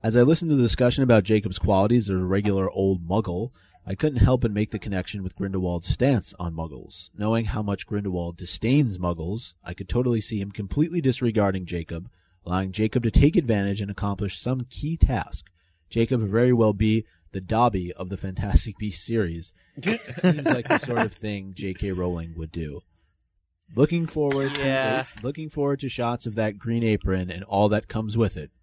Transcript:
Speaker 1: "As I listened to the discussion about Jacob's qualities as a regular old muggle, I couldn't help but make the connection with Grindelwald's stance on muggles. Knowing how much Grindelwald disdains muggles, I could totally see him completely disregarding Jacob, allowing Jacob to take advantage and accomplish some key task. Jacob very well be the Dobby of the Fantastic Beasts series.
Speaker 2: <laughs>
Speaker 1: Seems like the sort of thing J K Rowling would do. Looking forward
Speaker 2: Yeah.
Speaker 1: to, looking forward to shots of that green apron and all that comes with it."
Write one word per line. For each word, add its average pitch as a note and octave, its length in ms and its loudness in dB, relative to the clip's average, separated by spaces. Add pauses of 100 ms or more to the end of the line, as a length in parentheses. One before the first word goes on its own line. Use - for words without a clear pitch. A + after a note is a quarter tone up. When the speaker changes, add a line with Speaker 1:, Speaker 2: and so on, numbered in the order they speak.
Speaker 1:
"As A2+ 140 4
I B2 60 8
listened D#3+ 280 4
to C#3+ 60 4
the B2+ 40 4
discussion B2 440 2
about A2+ 180 6
Jacob's G2+ 340 2
qualities G#2 520 4
as F#2+ 80 2
a - 0 -
regular F#2+ 520 0
old F#2+ 380 0
muggle, G2 440 -2 (360)
I G2 80 -4
couldn't D3+ 240 0
help B2+ 220 6
but A#2 100 0
make G#2 200 0
the G#2 80 -6
connection F#2+ 440 -6
with F#2 140 -8
Grindelwald's F#2 500 -2
stance C#3+ 500 2
on F2 160 -6
muggles. D#2+ 640 -12
Knowing A2+ 280 0
how A2 160 -4
much G2+ 260 -4
Grindelwald F2+ 480 -4
disdains A2+ 640 0
muggles, F2 560 -4 (100)
I E2+ 100 -10
could F#2+ 140 -12
totally A#2+ 320 0
see G#2 220 -4
him G2 100 -6
completely D#3 480 -2
disregarding G#2+ 680 2
Jacob, E2+ 440 -8 (360)
allowing F#2+ 280 -2
Jacob A2 300 0
to A2+ 80 2
take D#3 260 6
advantage G#2 420 0
and G2+ 100 -4
accomplish G2+ 520 -4
some B2+ 280 -4
key D#3+ 280 -6
task. - 520 2 (400)
Jacob A#2 320 0
very A2+ 300 4
well A2 220 4
be A2 320 2 (260)
the F#2+ 100 -8
Dobby G#2 520 0
of F2+ 160 -10
the F#2+ 80 -8
Fantastic G2 600 0
Beasts - 280 -8
series. F2 480 -4 (140)
Speaker 2:
<laughs> - 160 -16
Speaker 1:
Seems E3+ 640 0
like B2 240 0
the - 80 4
sort A#2 220 -2
of A2+ 140 -2
thing G2 400 -8
J F#2+ 200 -6
K G2 180 -4
Rowling F2 460 -4
would D#2+ 160 -6
do. D2 260 -8 (960)
Looking E3 320 2
forward C#3 500 -2
Speaker 2:
Yeah. C3 460 0
Speaker 1:
to, - 220 -14
looking D3+ 240 -8
forward C#3+ 320 -2
to C3+ 80 -6
shots A#2+ 360 -4
of A2 100 -6
that G#2+ 220 -2
green A#2 240 -2
apron F#2+ 480 0
and F2 140 -10
all G2+ 260 2
that G#2 200 -2
comes A2 280 -4
with A2+ 200 0
it." D2+ 140 -12 (120)